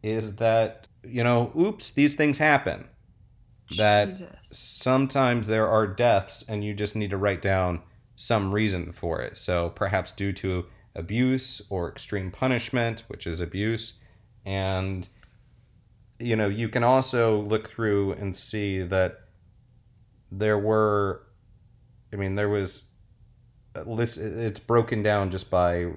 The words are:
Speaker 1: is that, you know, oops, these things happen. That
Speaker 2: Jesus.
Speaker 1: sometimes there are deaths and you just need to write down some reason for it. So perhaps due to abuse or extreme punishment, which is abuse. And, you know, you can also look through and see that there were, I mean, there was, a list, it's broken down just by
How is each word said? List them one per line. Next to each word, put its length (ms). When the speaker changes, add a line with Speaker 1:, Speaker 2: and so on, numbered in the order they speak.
Speaker 1:
is 340
that, 520
you 180
know, 360
oops, 320
these 260
things 220
happen. 500
That 340
Speaker 2:
Jesus. 180
Speaker 1:
sometimes 1000
there 220
are 180
deaths 640
and 160
you 100
just 220
need 140
to 60
write 240
down 420
some 360
reason 400
for 300
it. 140
So 340
perhaps 420
due 220
to 320
abuse 760
or 180
extreme 420
punishment, 800
which 180
is 140
abuse. 540
And, 640
you 180
know, 120
you 200
can 160
also 560
look 300
through 420
and 240
see 460
that 380
there 280
were, 640
I 40
mean, 180
there 160
was, 340
a 100
list, 340
it's 420
broken 420
down 280
just 200
by 360